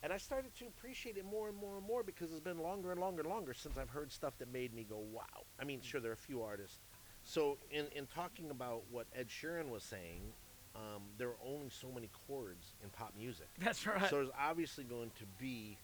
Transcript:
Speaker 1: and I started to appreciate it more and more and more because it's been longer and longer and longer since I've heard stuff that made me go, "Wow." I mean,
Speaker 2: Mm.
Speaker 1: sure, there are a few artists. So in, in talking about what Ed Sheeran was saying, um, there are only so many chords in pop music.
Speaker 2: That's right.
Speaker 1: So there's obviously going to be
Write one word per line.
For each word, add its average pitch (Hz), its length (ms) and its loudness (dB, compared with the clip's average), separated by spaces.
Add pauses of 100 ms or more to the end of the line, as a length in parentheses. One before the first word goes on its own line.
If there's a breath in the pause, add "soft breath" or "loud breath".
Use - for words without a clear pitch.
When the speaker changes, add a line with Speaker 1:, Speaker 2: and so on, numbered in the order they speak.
Speaker 1:
and 151 80 4
I 196 60 4
started 262 380 0
to 240 120 -8
appreciate 233 500 -4
it 190 80 -2
more 214 240 2
and 202 80 -4
more 202 200 -2
and 196 80 -4
more 233 180 4
because 170 280 0
it's 160 100 -4
been 175 180 2
longer 180 320 2
and 175 80 4
longer 180 220 6
and 156 80 4
longer 180 240 2
since 143 240 0
I've 127 120 0
heard 139 220 -2
stuff - 280 0
that 123 100 -2
made 127 240 0
me 113 100 -4
go, 107 140 -4
"Wow." 107 480 -4 (140)
I 135 40 0
mean, 139 160 0
Speaker 2:
Mm. 113 40 -8
Speaker 1:
sure, 127 180 0
there 113 100 2
are - 20 2
a 110 40 -2
few 127 240 -2
artists. 104 380 -2 (440 loud breath)
So 143 340 6 (140)
in, 147 160 2
in 143 200 -2
talking 165 440 -2
about 120 380 0
what 117 240 -2
Ed 127 160 0
Sheeran 160 400 0
was 110 140 -2
saying, 90 500 -4 (420)
um, 104 420 -4
there 123 120 2
are 113 120 -4
only 139 280 -2
so 127 220 -8
many 117 180 -4
chords 98 760 -4
in 101 60 -6
pop 104 260 -6
music. 104 320 -4 (100)
Speaker 2:
That's 208 300 4
right. 196 220 8
Speaker 1:
So 147 80 8
there's 135 200 6
obviously 156 460 4
going 120 280 -2
to 107 140 -10 (140)
be 113 440 -2